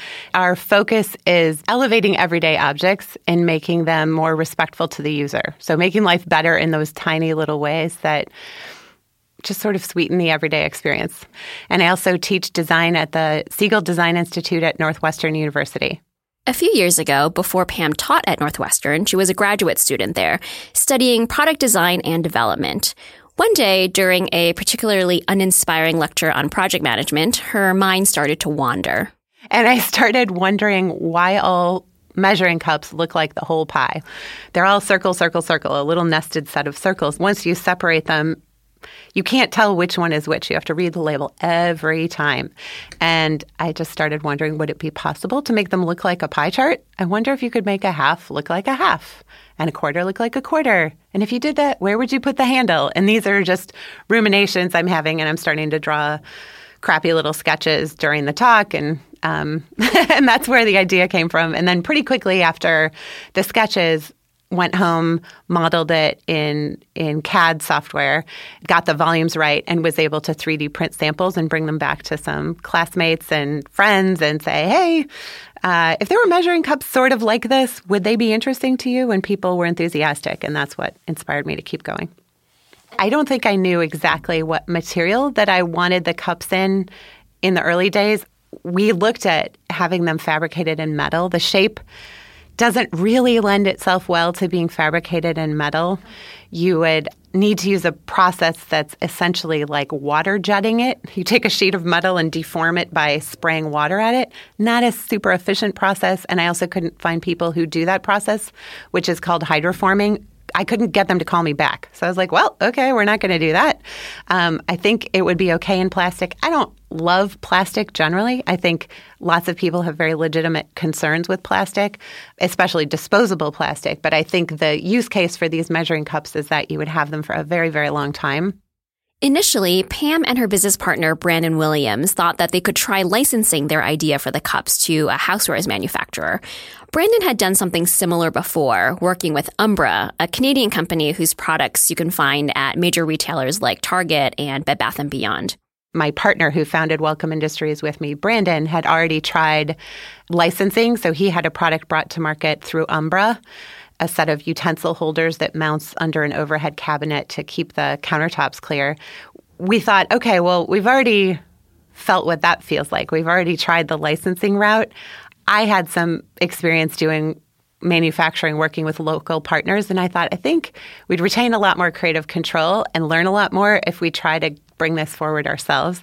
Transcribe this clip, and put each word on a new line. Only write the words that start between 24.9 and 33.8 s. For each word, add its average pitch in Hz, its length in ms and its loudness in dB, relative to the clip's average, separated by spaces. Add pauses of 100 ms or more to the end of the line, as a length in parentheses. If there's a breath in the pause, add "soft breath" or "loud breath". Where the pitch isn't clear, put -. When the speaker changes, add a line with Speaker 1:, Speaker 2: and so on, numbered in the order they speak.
Speaker 2:
uninspiring 170 680 2
lecture 160 340 0
on 143 180 0
project 185 340 0
management, 147 540 0
her 196 360 0
mind 190 340 2
started 151 340 0
to 156 80 -2
wander. 117 640 -2 (380 loud breath)
Speaker 1:
And 226 180 4
I 247 120 4
started 226 500 2
wondering 190 600 2
why 170 480 0
all 180 460 2 (320)
measuring 185 440 2
cups - 340 -2
look 160 220 -4
like 156 180 0
the 151 100 -6
whole 160 220 0
pie. 143 380 -2 (500 loud breath)